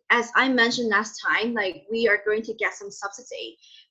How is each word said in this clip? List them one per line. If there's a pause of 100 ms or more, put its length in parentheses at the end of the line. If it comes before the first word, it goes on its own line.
(120)
as
I
mentioned
last
time,
like,
we
are
going
to
get
some
subsidy, (340)